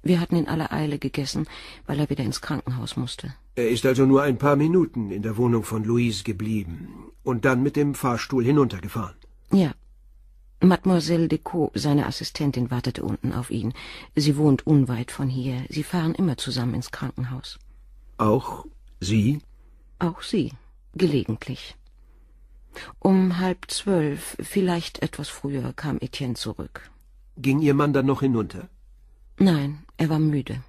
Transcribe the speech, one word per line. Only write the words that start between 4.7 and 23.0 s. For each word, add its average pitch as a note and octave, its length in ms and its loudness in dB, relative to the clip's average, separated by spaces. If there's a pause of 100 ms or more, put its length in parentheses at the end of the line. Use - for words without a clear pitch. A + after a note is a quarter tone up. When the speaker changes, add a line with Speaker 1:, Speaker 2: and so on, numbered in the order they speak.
Speaker 2:
in G2+ 120 -4
der A2 140 -4
Wohnung A#2+ 280 4
von A2 180 -4
Louise A#2 400 0
geblieben G#2 880 -6 (140)
und B2 200 -2
dann C3 180 4
mit C#3 120 2
dem C#3+ 200 2
Fahrstuhl B2 500 0
hinuntergefahren? A2 720 2 (340)
Speaker 1:
Ja. F3+ 220 4 (880)
Mademoiselle E3+ 680 4
Decaux, D#3+ 460 -2
seine C#3+ 320 2
Assistentin, C3 640 -4
wartete B2 320 -4
unten - 300 -4
auf A#2+ 180 -6
ihn. A#2 240 -4 (400)
Sie D3 220 2
wohnt D3 300 4
unweit B2+ 440 2
von C#3 180 -4
hier. B2+ 400 -4
Sie D3+ 140 -6
fahren E3 320 -2
immer E3+ 220 0
zusammen B2 380 -4
ins - 180 -6
Krankenhaus. B2+ 680 -8 (600)
Speaker 2:
Auch A2 480 0 (340)
Sie? A2 400 2 (580)
Speaker 1:
Auch F3 240 -4
sie. D3+ 300 -2 (420)
Gelegentlich. C#3 840 -2 (1200)
Um F#3 400 4